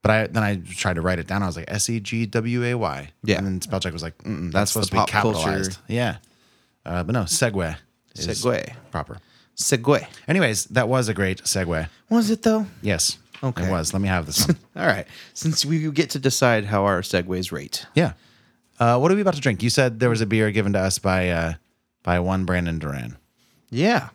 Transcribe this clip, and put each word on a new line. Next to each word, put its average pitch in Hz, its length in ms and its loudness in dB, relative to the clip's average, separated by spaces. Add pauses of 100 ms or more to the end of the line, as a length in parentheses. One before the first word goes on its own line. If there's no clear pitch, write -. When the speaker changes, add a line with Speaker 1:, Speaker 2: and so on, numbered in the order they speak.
Speaker 1:
But 107 60 6
I, 110 160 4
then 107 180 -2
I 101 120 0
tried 90 380 -4
to 82 60 -4
write 90 180 0
it 82 80 -8
down. 101 160 -2
I 95 40 -2
was 85 100 -4
like, 82 100 -10
"S - 220 -2
E 117 100 -2
G 113 280 -4
W 117 360 -2
A 120 120 -2
Y." 71 340 -4 (160)
Speaker 2:
Yeah. 101 140 2
Speaker 1:
And 98 80 -2
then 95 160 -2
spell 98 180 -4
check 87 140 -4
was 82 80 -8
like, 82 160 -10
"Mm-mm, 87 340 -6
that's 101 220 0
Speaker 2:
That's - 0 -
the 110 100 0
Speaker 1:
supposed 95 60 -6
to - 20 -4
be 113 60 2
Speaker 2:
pop 101 100 2
culture. 107 300 2
Speaker 1:
capitalized." 92 400 -2 (100)
Yeah. 110 280 -2 (680)
Uh, 87 180 -4
but 92 120 -2
no, 117 80 0
segue 87 540 -2 (380)
is 78 140 -8
Speaker 2:
Segue. - 460 -2 (160)
Speaker 1:
proper. - 280 -8 (380)
Speaker 2:
Segue. 131 500 2 (220)
Speaker 1:
Anyways, 147 380 2
that 117 220 2
was 127 200 2
a 107 60 -2
great 95 300 0
segue. 82 440 -2 (220)
Speaker 2:
Was 220 200 4
it, 220 120 0
though? 220 240 2 (160)
Speaker 1:
Yes. 92 340 0 (260)
Speaker 2:
Okay. 117 240 -2
Speaker 1:
It 92 40 0
was. 85 240 0
Let 98 80 0
me 98 60 0
have 87 180 0
this - 200 0
one. 170 200 2
Speaker 2:
<laughs> - 100 -18
All 180 100 0
right. 98 200 2 (260)
Since - 320 -2
we 156 260 0
get 147 200 0
to 143 80 -4
decide 120 480 4
how 101 180 2
our 95 160 2
segues 92 500 -2
rate. 71 440 -8
Speaker 1:
Yeah. 156 180 2 (680)
Uh, 120 200 4
what 160 120 4
are 190 40 6
we 208 80 2
about 185 120 2
to 143 60 -6
drink? 110 220 0
You 117 80 2
said 120 300 2
there 123 100 4
was 110 100 0
a 110 60 2
beer 107 240 2
given 101 240 2
to 95 60 2
us 95 180 0
by, 92 320 2
uh, 82 240 0 (480)
by 87 180 2
one 92 240 0
Brandon 87 340 0
Duran. 67 380 -8 (540)
Speaker 2:
Yeah. 180 440 0